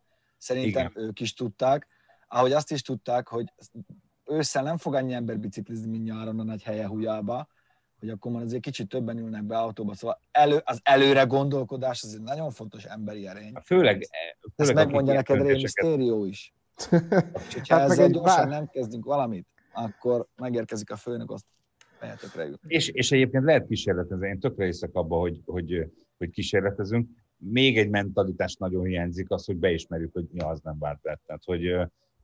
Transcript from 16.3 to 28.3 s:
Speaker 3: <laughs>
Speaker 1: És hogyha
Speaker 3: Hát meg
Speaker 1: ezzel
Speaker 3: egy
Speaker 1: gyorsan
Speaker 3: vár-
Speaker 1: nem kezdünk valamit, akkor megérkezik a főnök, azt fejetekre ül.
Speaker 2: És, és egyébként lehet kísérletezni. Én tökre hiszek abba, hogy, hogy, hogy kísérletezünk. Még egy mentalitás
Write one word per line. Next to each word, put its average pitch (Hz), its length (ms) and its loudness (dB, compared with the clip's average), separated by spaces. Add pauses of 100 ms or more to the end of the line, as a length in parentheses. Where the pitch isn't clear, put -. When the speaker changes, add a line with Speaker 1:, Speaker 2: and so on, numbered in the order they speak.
Speaker 3:
<laughs> 170 580 2
Speaker 1:
És - 60 -14
hogyha 143 240 4
Speaker 3:
Hát 139 100 6
meg - 20 6
Speaker 1:
ezzel - 140 8
Speaker 3:
egy - 80 8
Speaker 1:
gyorsan 170 240 6
Speaker 3:
vár- 139 120 4
Speaker 1:
nem 147 180 -4
kezdünk 117 380 -6
valamit, 123 420 -2 (260)
akkor 120 540 -2 (100)
megérkezik 117 540 -4
a 104 60 -6
főnök, 117 340 -8
azt 104 140 -12 (540)
fejetekre 107 460 -12
ül. - 220 -10
Speaker 2:
És, 156 220 0
és 131 240 0
egyébként 131 320 4
lehet 147 220 4
kísérletezni. 95 600 -2
Én 98 120 -6
tökre - 240 -2
hiszek 90 280 -4
abba, 85 260 -2
hogy, 85 260 -2
hogy, 85 420 -4 (320)
hogy 85 120 -6
kísérletezünk. 101 760 0 (280)
Még 117 420 4
egy 104 100 4
mentalitás 98 680 0